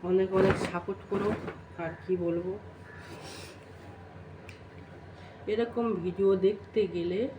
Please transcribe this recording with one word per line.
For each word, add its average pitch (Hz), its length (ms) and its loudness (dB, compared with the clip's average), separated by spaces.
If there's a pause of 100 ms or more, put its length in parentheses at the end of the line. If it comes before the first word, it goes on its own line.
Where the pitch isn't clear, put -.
অনেক 190 200 6 (100)
অনেক 190 160 8 (140)
সাপোর্ট 175 320 -4 (100)
করো। 202 180 2 (540)
আর 165 80 -4 (120)
কি 185 100 0 (120)
বলবো, 170 260 0 (3000)
এরকম 233 340 2 (180)
ভিডিও 190 260 4 (160)
দেখতে 214 360 4 (140)
গেলে 175 240 0 (180)